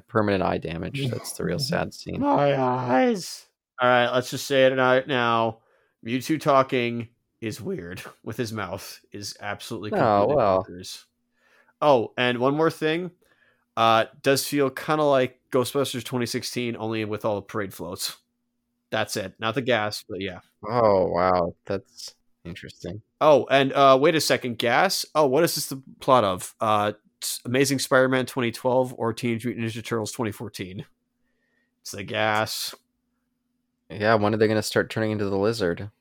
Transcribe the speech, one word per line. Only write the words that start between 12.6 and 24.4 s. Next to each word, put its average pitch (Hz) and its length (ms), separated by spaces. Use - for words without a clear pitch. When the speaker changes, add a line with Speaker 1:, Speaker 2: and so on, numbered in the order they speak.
Speaker 3:
thing. 165 400
Uh, 113 280
does 135 220
feel 139 240
kinda 156 340
like 135 360
Ghostbusters 127 520
twenty 123 220
sixteen, 120 520
only 110 280
with 104 200
all 107 100
the 101 80
parade 101 300
floats. - 440
That's 110 280
it. 95 200
Not 110 180
the 135 60
gas, 110 460
but 95 140
yeah. 92 180
Speaker 1:
Oh, 104 400
wow. 90 460
That's - 500
interesting. - 560
Speaker 3:
Oh, 143 320
and, 139 220
uh, 139 260
wait 160 160
a 151 60
second. 120 380